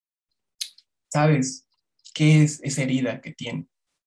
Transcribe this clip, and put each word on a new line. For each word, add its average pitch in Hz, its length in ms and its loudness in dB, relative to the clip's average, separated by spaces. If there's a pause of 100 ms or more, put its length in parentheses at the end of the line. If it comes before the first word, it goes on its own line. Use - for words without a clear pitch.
(1120)
¿sabes? 147 560 0 (460)
¿Qué 151 300 4
es - 180 -2
esa - 220 -6
herida 127 380 -4
que - 120 -16
tiene, - 320 -12 (420)